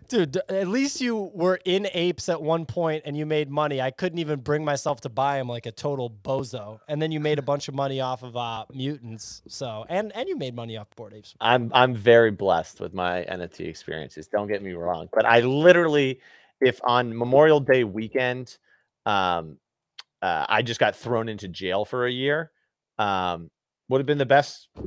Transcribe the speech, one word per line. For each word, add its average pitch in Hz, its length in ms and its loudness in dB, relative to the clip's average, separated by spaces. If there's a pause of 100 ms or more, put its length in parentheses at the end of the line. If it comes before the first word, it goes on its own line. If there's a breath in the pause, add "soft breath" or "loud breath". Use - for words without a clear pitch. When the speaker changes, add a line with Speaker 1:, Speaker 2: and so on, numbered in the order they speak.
Speaker 1:
Dude, 185 240 0
d-, 180 160 -2
at 196 200 -2
least 269 320 -2
you 220 340 -4
were 180 300 0
in 190 280 0
apes 175 360 -2
at 165 120 -2
one 160 240 0
point 156 400 -2
and 147 120 -6
you 151 100 -4
made 151 240 0
money. 147 300 0
I 131 100 -2
couldn't 170 300 -4
even 151 180 -4
bring 147 260 -2
myself 143 360 -2
to - 80 -10
buy 135 320 -2
'em 123 80 -6
like 120 180 -10
a 113 60 -8
total 135 360 -6
bozo. 113 800 -6
And 151 160 -4
then 160 80 -2
you 156 80 -4
made 151 220 0
a - 20 -8
bunch 143 240 -2
of 135 80 -10
money 135 260 -2
off 127 220 -4
of, 120 140 -14
uh, 113 360 -8
mutants. 131 760 -8
So, 113 400 -10
and, 202 260 -4
and 254 140 -6
you 370 80 -6
made 131 180 -8
money 117 220 -10
off 104 180 -14
Bored 107 180 -16
Apes. 107 280 -20
Speaker 2:
I'm, 117 340 4
I'm 127 180 6
very 117 380 8
blessed 92 500 0
with 87 140 -10
my 90 280 -2
N 90 200 -8
F 90 120 -10
T 87 100 -12
experiences. 80 640 -12
Don't 104 180 -2
get 101 160 -4
me 95 120 -10
wrong, 85 380 -4
but 113 140 2
I 117 140 8
literally, 147 800 6 (400 soft breath)
if 123 240 2
on 120 340 2
Memorial 147 400 6
Day 131 240 4
weekend, 123 720 -4 (500)
um, 87 500 0 (640)
uh, 85 260 0
I 110 140 2
just 117 160 -6
got 107 160 4
thrown 113 340 -4
into 104 200 -10
jail 92 360 -4
for 123 220 -4
a 127 60 -2
year, 143 400 -2 (480)
um, 90 500 -2 (380)
would 131 100 0
have 139 80 -2
been 147 120 0
the 139 60 0
best, 139 440 2 (180)